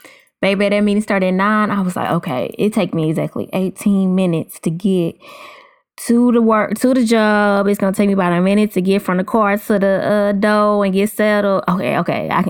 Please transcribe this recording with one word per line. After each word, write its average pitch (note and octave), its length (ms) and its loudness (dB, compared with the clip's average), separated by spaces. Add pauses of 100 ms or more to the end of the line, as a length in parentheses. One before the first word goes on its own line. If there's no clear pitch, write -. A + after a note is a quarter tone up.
(420)
Baby, G3 280 0
that G#3 120 0
meeting G#3 220 0
started G3 240 0
at F#3 80 0
nine. G#3 360 0
I G3+ 100 -2
was F3+ 140 -2
like, A#2 160 -4
"Okay, C3 460 -4
it G#3+ 160 -2
take F#3 200 0
me D#3+ 160 0
exactly D#3 440 -4
eighteen F#3+ 600 0
minutes F3 460 -2
to F3 100 -2
get F3 440 -2 (920)
to A#3+ 260 4
the A#3 80 4
work, A3 380 2
to B3+ 140 2
the B3+ 120 2
job. G#3 640 2
It's G3+ 120 0
gonna F#3+ 160 0
take G#3 120 2
me G3 80 2
about F3 180 2
a F3 80 2
minute G3+ 320 2
to F#3 80 -2
get F#3+ 200 0
from F#3 140 -2
the F#3 80 0
car G#3 340 0
to G#3 220 0
the, G3 240 0
uh, G#3 300 0
door G#3 500 2
and G3 100 -2
get G3 180 0
settled. G#3 580 0
Okay, D3 300 -2
okay, B2 300 -4
I, F3+ 200 0